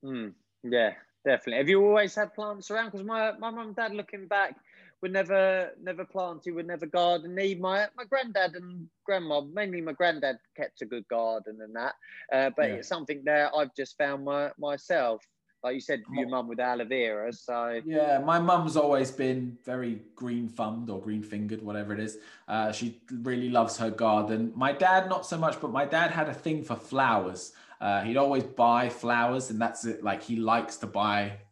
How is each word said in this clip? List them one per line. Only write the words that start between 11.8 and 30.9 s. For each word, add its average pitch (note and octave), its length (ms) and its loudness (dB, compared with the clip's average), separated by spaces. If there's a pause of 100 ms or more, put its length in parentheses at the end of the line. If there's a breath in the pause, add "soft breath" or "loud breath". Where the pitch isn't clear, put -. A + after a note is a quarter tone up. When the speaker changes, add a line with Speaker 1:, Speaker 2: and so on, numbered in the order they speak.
Speaker 1:
Uh, C3+ 240 4
but D3+ 100 2
Speaker 2:
Yeah. A2 100 0
Speaker 1:
it's - 120 -10
something D3+ 380 -6
that D3 300 4
I've D3 200 0
just C3+ 220 -8
found C#3 280 -2
my, C#3+ 320 -2
myself. C#3+ 680 0 (400)
Like B2+ 120 -2
you C3+ 60 -6
said, C3+ 200 -2 (100)
your B2+ 140 -2
Speaker 2:
Mo- B2 120 -8
Speaker 1:
mum A#2+ 100 -2
with A#2 120 -8
aloe B2 260 0
vera, A2+ 480 -2
so. A#2 500 -4
Speaker 2:
Yeah, D3+ 360 2
my D#3+ 200 4
mum's E3 380 4
always C#3 340 4
been C3 520 -2
very A#2+ 380 -6 (140)
green-thumbed A#2 720 -4
or F#2+ 120 -6
green-fingered, G#2+ 600 -4
whatever G#2 320 -6
it G#2 60 -4
is. G#2+ 200 -6 (280 loud breath)
Uh, A2 240 0
she A#2 300 -6 (100)
really B2 380 -2
loves A#2 280 2
her A2+ 140 0
garden. A2 640 2
My C3 160 2
dad, F#3 380 6
not F#3 160 -2
so F3 120 -4
much, D#3+ 220 0
but C#3 120 -4
my C3+ 140 0
dad D#3+ 260 2
had D#3 180 -2
a C3 40 -6
thing D#3 300 -4
for A#2+ 120 -4
flowers. A2 760 0 (300 loud breath)
Uh, G2+ 220 2
he'd A#2 140 0
always C#3 260 4
buy A#2+ 460 4
flowers, A#2+ 600 0
and A2 120 -4
that's A#2 240 -2
it. A2 180 -4
Like, G2 200 -2
he A#2 140 -4
likes A2+ 400 0
to - 100 -10
buy G2+ 520 0 (120)